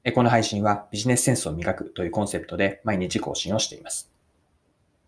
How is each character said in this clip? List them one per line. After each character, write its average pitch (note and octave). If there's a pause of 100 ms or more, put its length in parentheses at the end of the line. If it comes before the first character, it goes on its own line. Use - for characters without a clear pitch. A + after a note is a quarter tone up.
え B2
ー、 -
こ B2
の A#2
配 A2+
信 G#2
は G#2
ビ G#2+
ジ G#2+
ネ B2
ス -
セ C3+
ン A#2+
ス -
を D#2
磨 E2+
く -
と -
い F2
う E2+
コ G#2
ン G2+
セ -
プ -
ト F2+
で G2
毎 G#2+
日 F2+
更 -
新 F#2+
を A2+
し -
て -
い -
ま -
す。 - (960)